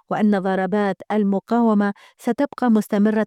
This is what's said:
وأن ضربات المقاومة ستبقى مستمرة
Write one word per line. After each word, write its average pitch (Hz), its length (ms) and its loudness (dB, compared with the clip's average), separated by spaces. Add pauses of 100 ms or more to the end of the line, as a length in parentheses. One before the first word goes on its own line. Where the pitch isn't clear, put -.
(100)
وأن 202 280 2
ضربات 190 580 -2 (160)
المقاومة 208 800 0 (260)
ستبقى 247 520 -2
مستمرة 214 560 2